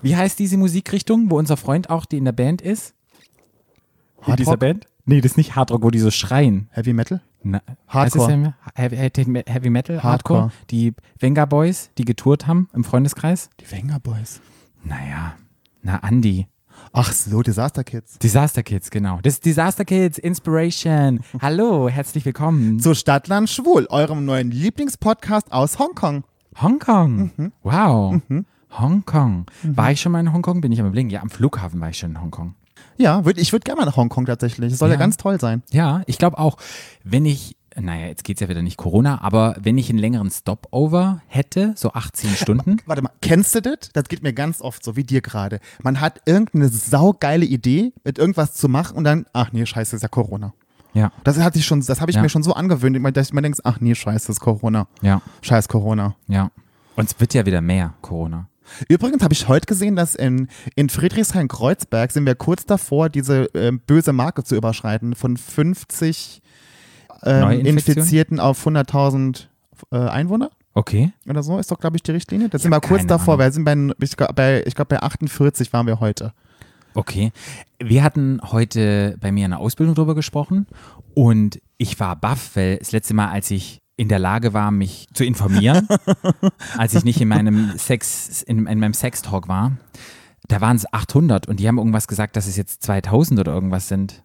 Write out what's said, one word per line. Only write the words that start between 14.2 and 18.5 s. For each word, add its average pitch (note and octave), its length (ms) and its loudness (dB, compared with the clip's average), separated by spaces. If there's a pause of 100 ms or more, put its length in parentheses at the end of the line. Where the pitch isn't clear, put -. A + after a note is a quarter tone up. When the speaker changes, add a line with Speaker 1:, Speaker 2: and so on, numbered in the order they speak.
Speaker 1:
Naja, D2 520 -10 (480)
na F#2+ 160 -2
Andi. G2+ 480 2 (460)
Speaker 2:
Ach B2 200 0
so, G#2+ 300 -2
Disaster A#2+ 420 -2
Kids. - 340 -14
Speaker 1:
Disaster A#2+ 440 2